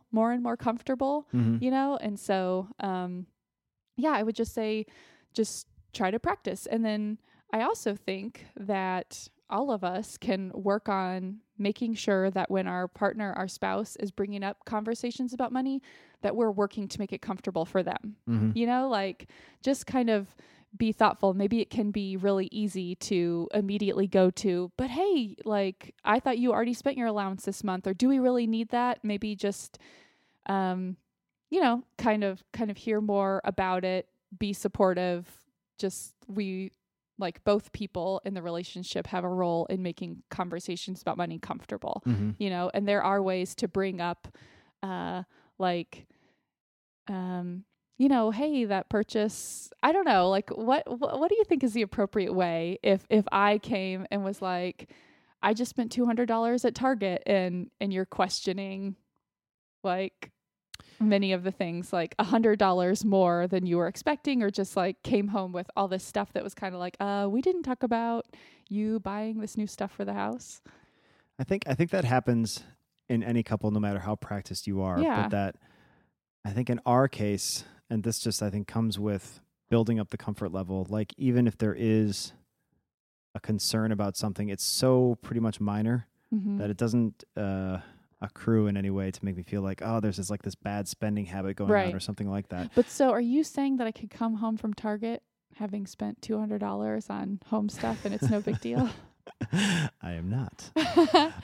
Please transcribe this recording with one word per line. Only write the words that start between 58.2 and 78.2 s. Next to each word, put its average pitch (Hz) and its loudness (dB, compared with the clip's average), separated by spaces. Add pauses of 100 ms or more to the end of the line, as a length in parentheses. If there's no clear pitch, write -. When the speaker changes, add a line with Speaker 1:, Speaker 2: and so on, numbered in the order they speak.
Speaker 1:
like, 190 -4 (680)
many 202 4
of 180 0
the 190 0
things, 170 -4
like, 170 0
a 220 4
hundred 220 6
dollars 185 4
more 180 6
than 185 2
you 170 2
were 170 4
expecting, 277 0
or 202 4
just, 196 -2
like, 185 0
came 202 2
home 190 -2
with 180 -6
all 196 2
this 185 -2
stuff - -2
that - -2
was 202 -8
kinda 180 -6
like, 180 -6
"Uh, 202 0
we 226 2
didn't 370 2
talk 254 -2
about 233 0 (440)
you 214 0
buying 214 -4
this 214 -6
new 214 0
stuff 202 -6
for - -6
the 202 -4
house"? 214 -6 (760)
Speaker 2:
I 131 0
think, 196 0
I 135 2
think 170 2
that 180 2
happens 120 2 (460)
in 117 2
any 117 2
couple, 107 0
no 107 2
matter 101 0
how 104 -4
practiced - -8
you 95 -2
are. 92 0
Speaker 1:
Yeah. 254 2
Speaker 2:
But 107 -2
that, 98 -2 (920)
I 101 -6
think 120 -2
in 123 0
our 127 6
case, - -2 (240)
and 110 -2
this 113 -2
just, - -2